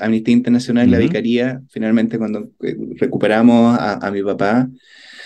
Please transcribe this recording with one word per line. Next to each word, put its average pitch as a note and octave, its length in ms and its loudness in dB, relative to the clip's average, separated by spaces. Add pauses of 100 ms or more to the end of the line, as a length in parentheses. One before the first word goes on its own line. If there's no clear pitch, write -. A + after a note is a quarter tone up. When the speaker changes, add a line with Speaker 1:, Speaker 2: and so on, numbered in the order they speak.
Speaker 1:
Amnistía A2 320 0
Internacional A#2+ 580 2
la - 60 4
Speaker 2:
Ujú. A#2 120 2
Speaker 1:
vicaría, A#2+ 600 -2
finalmente A2 500 -2
cuando, G#2+ 300 -6 (140)
eh, - 140 -6 (200)
recuperamos A#2 840 2
a, G2 260 -4
a G2+ 60 -4
mi G2+ 120 -4
papá, G2+ 480 0 (560)